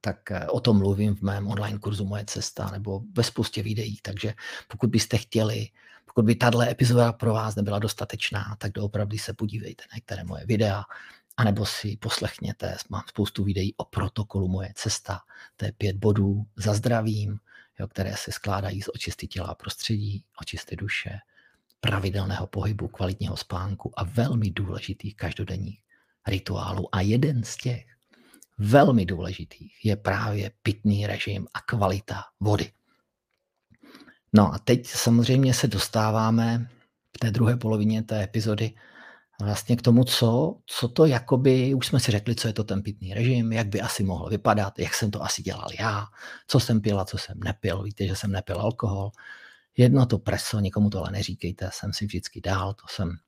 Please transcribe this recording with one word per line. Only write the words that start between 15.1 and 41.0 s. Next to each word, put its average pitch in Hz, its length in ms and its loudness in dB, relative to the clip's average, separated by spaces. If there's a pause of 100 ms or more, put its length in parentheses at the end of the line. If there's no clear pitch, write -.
to - 80 -6
je 104 80 -4
pět 98 240 -2
bodů 101 500 2 (100)
za 104 180 0
zdravím, 107 640 0 (420)
jo, 98 80 -6
které 95 280 -4
se - 160 -8
skládají 98 500 -4
z - 120 -8
očisty - 320 -10
těla 92 200 -8
a 85 80 -8
prostředí, 104 680 -6 (160)
očisty - 360 -10
duše, 98 420 -6 (640)
pravidelného 98 680 0
pohybu, 104 420 -4
kvalitního 95 480 -4
spánku - 640 -6
a - 40 -2
velmi 113 460 0
důležitých 98 680 -6
každodenních 98 680 -6 (440)
rituálů. 95 680 -4
A 95 60 2
jeden 120 440 2
z - 120 -10
těch 123 280 -6 (720)
velmi 113 480 8
důležitých - 800 -8
je 101 120 4
právě 104 540 -2 (120)
pitný 104 440 2
režim 104 480 -4
a - 60 -8
kvalita 98 640 -2 (160)
vody. 104 320 0 (1600)
No 101 220 8
a - 40 -8
teď 123 280 2
samozřejmě 123 680 4
se - 140 0
dostáváme 113 1000 2 (480)
v - 20 -16
té 117 120 0
druhé 117 260 4
polovině 110 460 0
té 107 200 -2
epizody 107 520 -2 (680)
vlastně 104 340 0
k 120 60 -6
tomu, 120 220 8
co, 123 520 2 (100)
co - 220 -4
to 160 180 6